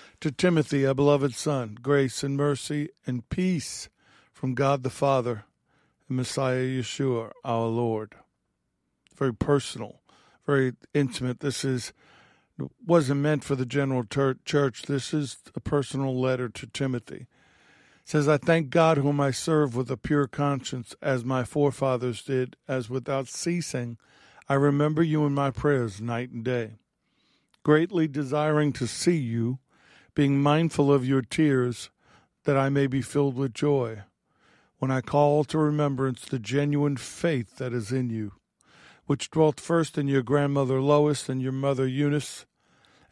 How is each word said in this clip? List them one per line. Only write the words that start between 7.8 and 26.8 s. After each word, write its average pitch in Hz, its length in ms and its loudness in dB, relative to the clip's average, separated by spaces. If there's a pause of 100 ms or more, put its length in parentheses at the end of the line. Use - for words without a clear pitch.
Very 135 180 0
personal, 127 680 -2 (420)
very 135 300 2 (180)
intimate. 127 480 -2
This 139 240 -4
is, 131 300 -4 (880)
wasn't 143 380 4
meant 147 220 0
for 139 120 -2
the 127 80 -2
general 131 400 -2
tur-, 135 400 0
church. 143 380 0
This 143 320 -4
is 147 240 -4 (160)
a 120 60 -10
personal 135 600 -2
letter 127 300 -2
to - 160 -14
Timothy. 127 560 -6
It 123 60 -20 (760)
says, 147 240 0
"I 151 80 6
thank 165 320 2
God 160 300 4
whom 143 200 2
I 139 120 2
serve 151 440 0
with 123 160 -2
a 131 60 -4
pure 143 300 0
conscience, 135 760 -4
as 127 240 -2
my 127 200 -2
forefathers 127 800 0
did, 127 340 -4 (120)
as 127 220 -4
without 131 360 -4
ceasing 131 720 -6 (540)
I - 20 -2
remember 143 500 4
you 151 220 2
in 143 80 2
my 139 180 0
prayers 123 480 0
night 120 300 -6
and 117 160 -10
day, 120 280 -4 (880)